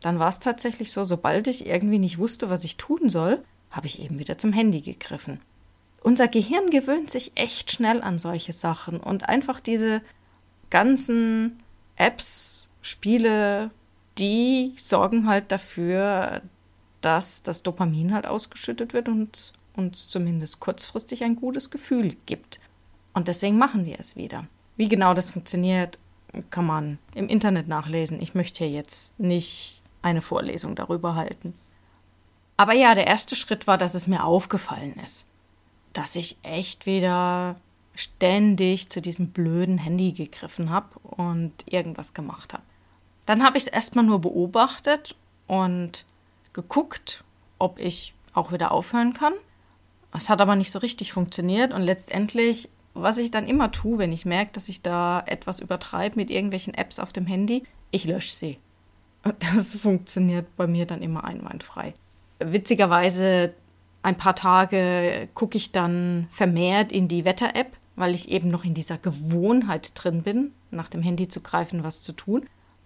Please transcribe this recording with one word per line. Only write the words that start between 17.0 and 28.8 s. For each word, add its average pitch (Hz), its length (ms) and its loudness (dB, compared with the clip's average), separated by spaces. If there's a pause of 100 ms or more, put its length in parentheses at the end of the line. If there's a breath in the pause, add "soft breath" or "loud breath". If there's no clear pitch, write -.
das - 200 -4
Dopamin 170 500 0
halt 208 120 -2
ausgeschüttet - 680 -6
wird 240 140 -2
und 220 460 -4 (220)
uns 185 320 -4
zumindest 170 520 -2
kurzfristig - 640 -4
ein 233 120 2
gutes 254 360 -4
Gefühl 240 440 0 (100)
gibt. - 340 -10 (540 soft breath)
Und 170 140 -2
deswegen 196 300 2
machen 226 280 2
wir - 140 -8
es - 160 -12
wieder. - 320 -10 (300)
Wie 220 100 2
genau 190 260 6
das 180 160 0
funktioniert, 180 720 0 (500)
kann 175 160 -2
man 151 320 -2 (160)
im 202 140 -4
Internet 196 400 2
nachlesen. 156 540 -4
Ich 170 120 -8
möchte 175 300 -2
hier 147 100 -2
jetzt - 460 -6